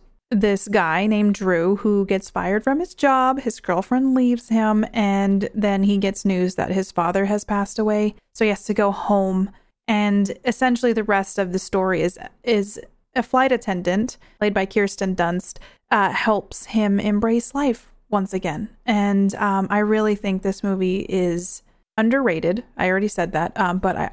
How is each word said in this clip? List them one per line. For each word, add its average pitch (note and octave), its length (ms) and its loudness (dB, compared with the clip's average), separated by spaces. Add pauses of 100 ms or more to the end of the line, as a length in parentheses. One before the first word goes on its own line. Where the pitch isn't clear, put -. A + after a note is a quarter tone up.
(300)
this G3+ 380 2
guy F#3 380 2
named G#3 280 4
Drew F#3 420 2
who G3+ 300 2
gets G3 220 -2
fired F#3+ 360 -2
from C4+ 160 2
his F4 140 -6
job. C4+ 460 2
His A#3+ 200 -6
girlfriend B3+ 540 0
leaves B3 340 2
him. G#3+ 440 2
And G3 600 2
then G3 300 0
he G3+ 120 4
gets F#3+ 280 -2
news F#3 320 0
that - 140 -4
his F#3+ 220 -2
father F3+ 340 0
has G#3 180 -2
passed G3+ 340 -4
away. G#3+ 360 0 (200)
So A3+ 100 0
he G#3+ 60 2
has G3 140 -4
to G#3 100 -4
go G3+ 160 2
home. G3 600 0 (400)
And G3+ 540 2
essentially A#3+ 480 2
the A3 100 0
rest G3+ 360 0
of F#3 140 -2
the F#3+ 60 -2
story F#3 440 0
is, F3+ 160 -2 (260)
is G#3 340 0 (360)
a B3 80 0
flight C4 300 2
attendant, G3 640 -2 (200)
played G#3 140 0
by F#3+ 140 0
Kirsten G3 500 -2
Dunst, F3 400 -2 (340)
uh, G3+ 200 2
helps - 560 -2
him G3+ 340 0
embrace A3 540 0
life C#4 360 -2 (200)
once G3 240 -2
again. F#3 340 -6 (160)
And, G3+ 520 2
um, G3 340 0
I G#3 80 2
really G#3+ 360 2
think G3 280 -4
this G3 200 -4
movie F#3+ 460 -2
is F3+ 540 -4 (340)
underrated. A3 680 0 (120)
I F#3 140 0
already G3 180 0
said E3+ 240 -4
that, E3 260 -4
um, F#3 200 -2
but F#3 180 -2
I, - 160 -4